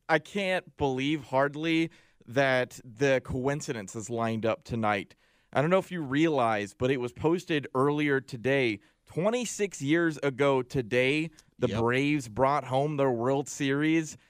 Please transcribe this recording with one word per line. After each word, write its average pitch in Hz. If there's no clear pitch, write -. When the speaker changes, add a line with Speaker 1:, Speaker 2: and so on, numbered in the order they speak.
Speaker 1:
I 160
can't 185
believe 139
hardly 151
that 127
the 131
coincidences 127
lined 113
up 110
tonight. 104
I 131
don't 156
know 190
if 180
you 175
realize, 127
but 127
it 143
was 120
posted 160
earlier 143
today. 123
Twenty-six 208
years 156
ago 139
today, 131
the 123
Speaker 2:
Yep. 107
Speaker 1:
Braves 131
brought 131
home 139
their 139
World 135
Series 151